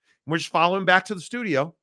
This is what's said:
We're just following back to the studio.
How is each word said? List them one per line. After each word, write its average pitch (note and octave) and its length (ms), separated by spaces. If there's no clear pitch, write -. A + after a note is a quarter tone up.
We're D#3+ 120
just D#3+ 120
following F3+ 340
back F#3 220
to G#3+ 100
the F3+ 40
studio. E3 640